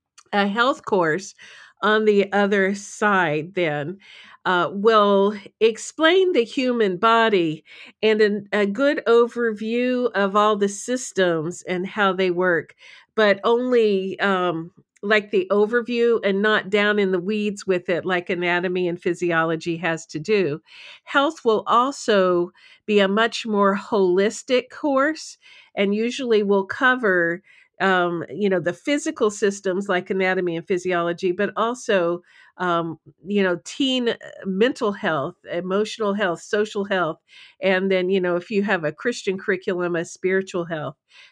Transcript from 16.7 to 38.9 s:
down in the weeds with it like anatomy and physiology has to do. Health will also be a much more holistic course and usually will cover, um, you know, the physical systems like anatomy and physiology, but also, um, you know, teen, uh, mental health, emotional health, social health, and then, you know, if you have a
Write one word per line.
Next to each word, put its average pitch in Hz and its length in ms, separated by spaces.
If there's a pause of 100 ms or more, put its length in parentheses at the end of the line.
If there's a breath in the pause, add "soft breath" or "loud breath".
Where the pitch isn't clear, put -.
down 208 260
in 190 140
the 185 80
weeds 208 480
with 180 200
it 175 160
like 180 280
anatomy 180 560
and 175 120
physiology 165 800
has 165 300
to - 100
do. 160 420 (440 loud breath)
Health 294 420
will 214 220
also 196 840 (360 soft breath)
be 208 120
a 190 80
much 220 380
more 202 320
holistic 202 920
course 294 680 (380 loud breath)
and 202 180
usually 233 480
will 196 240
cover, 185 800 (360 soft breath)
um, 175 480
you 196 220
know, 185 100
the 170 140
physical 294 560
systems 202 580
like 185 220
anatomy 185 460
and 165 100
physiology, 180 640
but 196 240
also, 196 640 (380 soft breath)
um, 170 380 (260)
you 202 200
know, 175 220
teen, 254 440
uh, - 60 (300)
mental 202 480
health, 170 420 (160)
emotional 196 640
health, 180 260
social 208 440
health, 175 340 (420 loud breath)
and 190 300
then, 185 180
you 190 100
know, 180 160
if 175 140
you 208 140
have 190 200
a 151 80